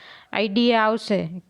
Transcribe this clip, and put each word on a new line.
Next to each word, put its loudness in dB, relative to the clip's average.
આઈડિયા 2
આવશે -2